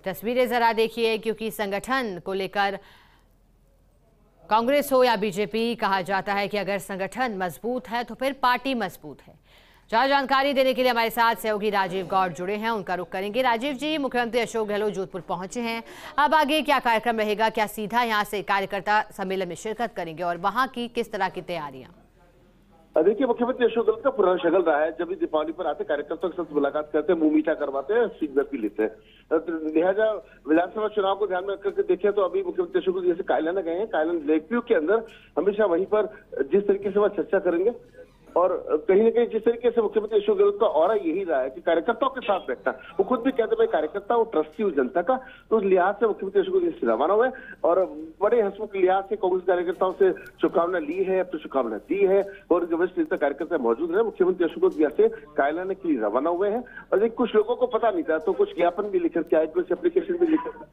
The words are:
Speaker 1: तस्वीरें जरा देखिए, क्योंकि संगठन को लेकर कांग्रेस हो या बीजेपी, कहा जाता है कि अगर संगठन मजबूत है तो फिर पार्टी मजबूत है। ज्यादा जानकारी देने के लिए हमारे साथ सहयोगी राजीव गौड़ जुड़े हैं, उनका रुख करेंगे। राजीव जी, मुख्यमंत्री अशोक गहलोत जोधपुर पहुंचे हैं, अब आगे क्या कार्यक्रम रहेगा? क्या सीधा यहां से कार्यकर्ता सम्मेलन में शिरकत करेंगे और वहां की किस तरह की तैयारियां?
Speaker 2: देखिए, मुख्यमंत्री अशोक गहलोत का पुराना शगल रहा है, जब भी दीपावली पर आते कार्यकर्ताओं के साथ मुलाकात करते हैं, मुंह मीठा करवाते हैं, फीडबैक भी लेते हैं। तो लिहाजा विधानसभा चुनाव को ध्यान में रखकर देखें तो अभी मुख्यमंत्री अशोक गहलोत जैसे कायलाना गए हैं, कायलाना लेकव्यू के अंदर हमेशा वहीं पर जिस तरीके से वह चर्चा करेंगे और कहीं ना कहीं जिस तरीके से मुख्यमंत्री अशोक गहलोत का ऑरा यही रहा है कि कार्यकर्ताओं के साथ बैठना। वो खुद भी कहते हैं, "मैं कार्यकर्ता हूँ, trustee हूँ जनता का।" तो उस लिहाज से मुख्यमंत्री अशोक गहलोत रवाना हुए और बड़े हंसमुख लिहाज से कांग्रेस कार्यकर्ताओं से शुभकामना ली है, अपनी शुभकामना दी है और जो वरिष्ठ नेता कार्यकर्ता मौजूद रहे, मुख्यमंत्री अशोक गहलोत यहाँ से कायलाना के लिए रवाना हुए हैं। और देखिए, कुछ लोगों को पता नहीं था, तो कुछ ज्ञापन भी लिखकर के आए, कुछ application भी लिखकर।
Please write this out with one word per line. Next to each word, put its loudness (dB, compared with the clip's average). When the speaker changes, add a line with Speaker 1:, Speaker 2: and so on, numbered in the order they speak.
Speaker 1:
तस्वीरें 0
जरा 2
देखिए, 0
क्योंकि -4
संगठन -4
को -4
लेकर -2
कांग्रेस 2
हो 6
या 4
बीजेपी, -2
कहा 0
जाता -2
है 0
कि -4
अगर -2
संगठन -6
मजबूत -6
है -4
तो -12
फिर -4
पार्टी 0
मजबूत -8
है। -20
ज्यादा 2
जानकारी 2
देने 4
के -2
लिए 4
हमारे 2
साथ 2
सहयोगी -2
राजीव -2
गौड़ 2
जुड़े -4
हैं, -4
उनका -4
रुख -8
करेंगे। -4
राजीव 0
जी, -4
मुख्यमंत्री -2
अशोक -4
गहलोत -2
जोधपुर -8
पहुंचे -8
हैं, -6
अब 4
आगे 4
क्या 2
कार्यक्रम 0
रहेगा? 0
क्या 0
सीधा -2
यहां 0
से -4
कार्यकर्ता 0
सम्मेलन -4
में -8
शिरकत -6
करेंगे -8
और -2
वहां 0
की -8
किस -6
तरह -2
की -8
तैयारियां? -10
Speaker 2:
देखिए, 2
मुख्यमंत्री 0
अशोक 0
गहलोत 0
का 2
पुराना 2
शगल 2
रहा 2
है, -2
जब -2
भी -8
दीपावली -2
पर -6
आते -4
कार्यकर्ताओं -4
के -8
साथ -10
मुलाकात -2
करते 2
हैं, 0
मुंह 4
मीठा 2
करवाते -4
हैं, 2
फीडबैक -2
भी -6
लेते -2
हैं। 0
तो -2
लिहाजा 2
विधानसभा 0
चुनाव 0
को -2
ध्यान -2
में -6
रखकर -4
देखें 0
तो 2
अभी 0
मुख्यमंत्री -2
अशोक 0
गहलोत 0
जैसे 0
कायलाना 0
गए -4
हैं, -4
कायलाना 0
लेकव्यू 0
के 0
अंदर 2
हमेशा 2
वहीं 2
पर -2
जिस 4
तरीके 0
से 2
वह 4
चर्चा 0
करेंगे 2
और 0
कहीं 6
ना 6
कहीं 2
जिस -4
तरीके 2
से 2
मुख्यमंत्री 0
अशोक 2
गहलोत 4
का 4
ऑरा 4
यही -2
रहा 0
है -2
कि -14
कार्यकर्ताओं 2
के -8
साथ 0
बैठना। -4
वो -4
खुद 0
भी 0
कहते 0
हैं, 0
"मैं 4
कार्यकर्ता -2
हूँ, 2
trustee -2
हूँ 0
जनता 0
का।" 0
तो 4
उस 2
लिहाज 4
से 2
मुख्यमंत्री 0
अशोक 0
गहलोत 2
रवाना 2
हुए 4
और 2
बड़े 4
हंसमुख -4
लिहाज 4
से -4
कांग्रेस 0
कार्यकर्ताओं 0
से 4
शुभकामना 0
ली -4
है, 0
अपनी -4
शुभकामना -2
दी 0
है 4
और 4
जो -2
वरिष्ठ -2
नेता -2
कार्यकर्ता -2
मौजूद 0
रहे, 2
मुख्यमंत्री 0
अशोक -4
गहलोत 2
यहाँ 4
से 4
कायलाना -4
के -6
लिए 2
रवाना 0
हुए 0
हैं। -2
और -8
देखिए, 2
कुछ -2
लोगों 2
को 0
पता 0
नहीं 2
था, 0
तो -2
कुछ 0
ज्ञापन 0
भी -2
लिखकर 0
के 0
आए, 4
कुछ -4
application 0
भी 2
लिखकर। -2